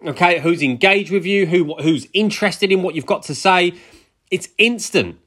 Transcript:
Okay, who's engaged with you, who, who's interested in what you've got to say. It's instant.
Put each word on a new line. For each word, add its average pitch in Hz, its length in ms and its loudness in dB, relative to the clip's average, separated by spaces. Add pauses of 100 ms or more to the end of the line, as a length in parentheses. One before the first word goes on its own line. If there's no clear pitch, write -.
Okay, 170 320 2
who's 160 240 0
engaged 160 480 2
with 180 160 -2
you, 196 200 2
who, 160 360 0
who's 156 300 0
interested 202 580 0
in 190 120 2
what 175 120 -4
you've 143 120 -6
got - 180 -2
to 147 100 -8
say. 180 400 2 (560)
It's - 260 -4
instant. 220 720 -2